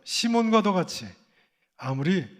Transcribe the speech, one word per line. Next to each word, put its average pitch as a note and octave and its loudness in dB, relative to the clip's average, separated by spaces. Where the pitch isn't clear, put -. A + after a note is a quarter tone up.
시몬과도 A3+ 2
같이 E3+ -2
아무리 C3+ -2